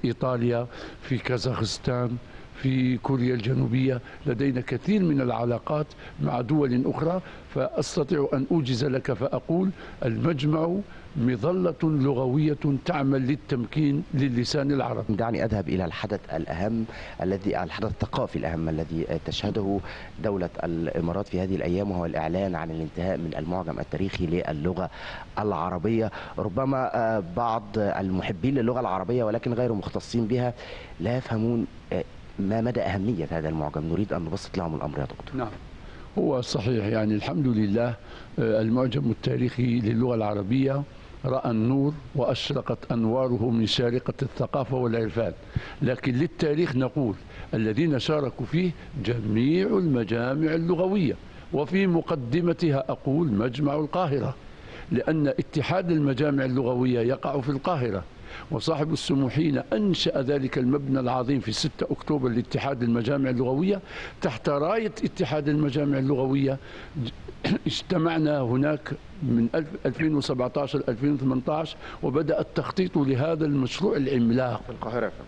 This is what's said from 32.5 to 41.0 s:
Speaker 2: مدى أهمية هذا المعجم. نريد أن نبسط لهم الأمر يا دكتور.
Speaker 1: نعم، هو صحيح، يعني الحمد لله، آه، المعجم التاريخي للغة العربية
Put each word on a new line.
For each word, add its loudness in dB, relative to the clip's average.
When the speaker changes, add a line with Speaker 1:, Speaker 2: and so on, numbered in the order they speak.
Speaker 2:
مدى 0
أهمية 0
هذا -2
المعجم. -2
نريد 0
أن -2
نبسط -6
لهم -2
الأمر -6
يا -2
دكتور. -10
Speaker 1:
نعم، -4
هو 2
صحيح، 0
يعني 2
الحمد 0
لله، 4
آه، -2
المعجم 2
التاريخي 0
للغة 2
العربية 2